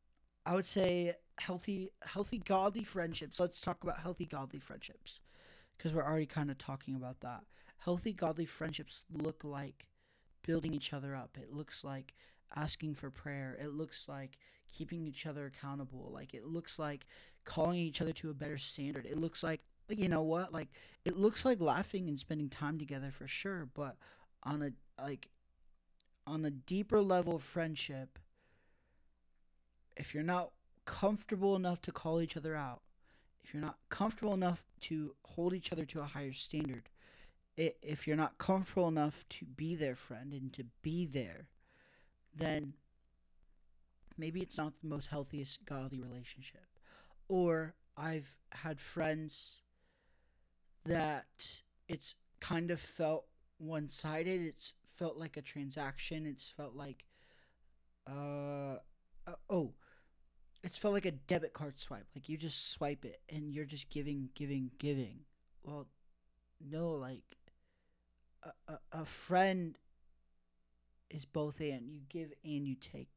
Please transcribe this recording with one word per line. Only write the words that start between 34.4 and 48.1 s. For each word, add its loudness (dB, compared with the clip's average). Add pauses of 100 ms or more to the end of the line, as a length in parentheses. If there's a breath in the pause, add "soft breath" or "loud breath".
to -2
hold 2
each -2
other -2
to -6
a -4
higher -4
standard, -2 (680 loud breath)
i-, 2
if -4
you're 4
not 2
comfortable 4
enough 2
to -10
be -2
their 2
friend -8
and -4
to -8 (180)
be 2
there, -4 (840 soft breath)
then 0 (1400)
maybe -2
it's -4
not -2
the -8
most -2
healthiest -4
godly -4
relationship. -12 (480 loud breath)
Or 6 (220)
I've -2 (160)